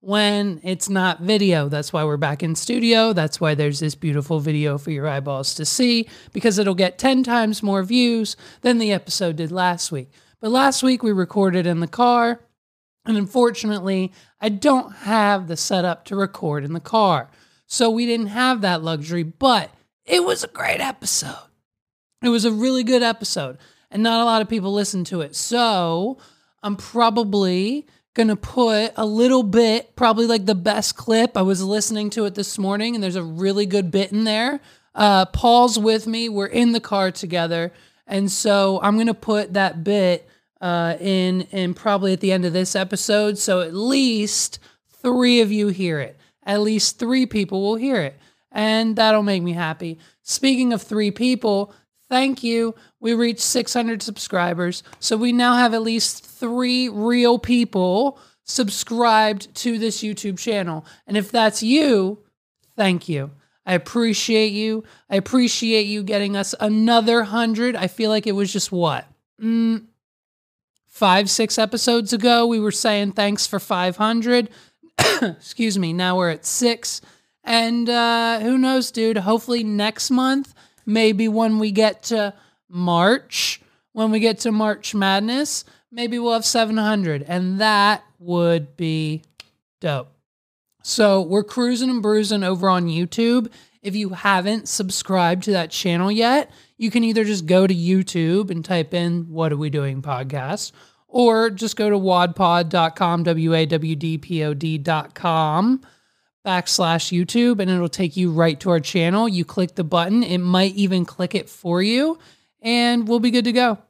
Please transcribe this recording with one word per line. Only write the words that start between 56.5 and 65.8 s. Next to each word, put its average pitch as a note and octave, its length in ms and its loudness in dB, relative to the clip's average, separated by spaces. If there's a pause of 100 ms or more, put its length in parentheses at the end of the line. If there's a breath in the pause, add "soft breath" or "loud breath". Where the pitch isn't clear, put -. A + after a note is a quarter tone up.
real A#3+ 480 2
people A3+ 840 0 (240 soft breath)
subscribed A3 1120 0
to A#3 220 -4
this A3 260 -4
YouTube G#3 340 -6
channel. F3 480 -4 (200 loud breath)
And G3 100 -4
if G#3 160 -2
that's A3 300 2
you, A3 580 2 (560)
thank F#3 320 0
you. C#3+ 240 -6 (340)
I F#3 80 -2
appreciate A3 760 0
you. A3 320 -4 (260 soft breath)
I G3 60 -2
appreciate A3+ 680 2